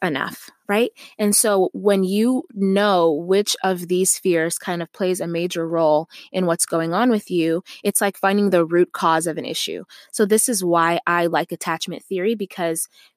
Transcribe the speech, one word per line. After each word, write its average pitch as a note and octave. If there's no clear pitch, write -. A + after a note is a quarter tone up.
enough, D#3+
right? G#3+
And G#3
so G3
when F#3+
you A3
know G3
which F3+
of F3+
these F3+
fears E3
kind E3+
of -
plays F#3
a E3+
major E3+
role D#3+
in F#3
what's E3+
going E3
on A#3
with G#3+
you, E3
it's -
like G3+
finding G3+
the E3+
root F3
cause D#3+
of E3
an B2+
issue. -
So A3
this G#3+
is G3+
why E3+
I F3
like D#3+
attachment E3
theory, G3
because E3+